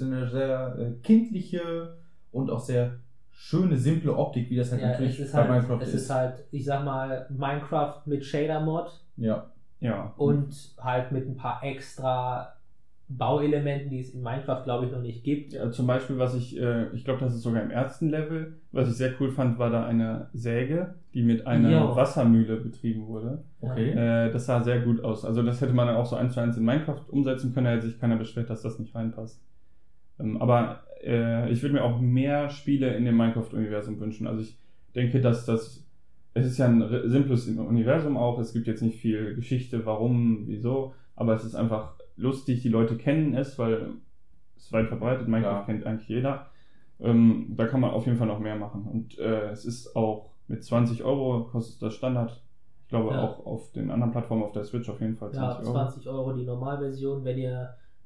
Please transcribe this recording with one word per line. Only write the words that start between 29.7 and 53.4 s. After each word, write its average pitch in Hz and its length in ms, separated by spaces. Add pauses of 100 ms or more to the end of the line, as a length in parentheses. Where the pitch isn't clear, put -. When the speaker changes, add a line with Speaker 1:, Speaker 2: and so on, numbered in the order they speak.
Speaker 3:
Ähm, 113 220
aber, 120 440 (200)
äh, 117 480
ich 120 100
würd 143 120
mir 123 100
auch 120 160
mehr 135 480
Spiele 135 480
in 117 80
dem 120 120
Minecraft-Universum 110 840
wünschen. 107 260
Also 110 140
ich 110 160 (380)
denke, 123 260
dass 120 240
das, - 400 (480)
es 127 140
ist 127 120
ja 131 80
ein 117 140
re-, 110 300
simples 131 360
Universum 117 720
auch, 120 220
es 117 160
gibt 117 140
jetzt 113 140
nicht 113 160
viel 107 360
Geschichte, 123 500
warum, 113 600
wieso, 120 480 (200)
aber 113 200
es 110 100
ist 110 120
einfach 110 380 (220)
lustig, 131 460
die 117 60
Leute 113 280
kennen 147 380
es, 135 240
weil 113 280 (720)
es - 100
ist - 60
weit 113 160
verbreitet, 117 400
Minecraft 104 320
Speaker 1:
Ja. - 40
Speaker 3:
kennt 107 220
eigentlich 110 220
jeder. 135 420 (500)
Ähm, 117 560
da 113 100
kann 131 140
man 120 100
auf 120 160
jeden 120 120
Fall 117 100
noch 107 100
mehr 107 180
machen 101 280
und, 113 340
äh, 110 300
es 104 160
ist - 320
auch 107 360 (200)
mit 110 120
zwanzig 117 380
Euro 131 420
kostet - 360
das 113 140
Standard. 127 480 (400)
Ich - 80
glaube 110 240
Speaker 2:
Ja. 131 100
Speaker 3:
auch - 220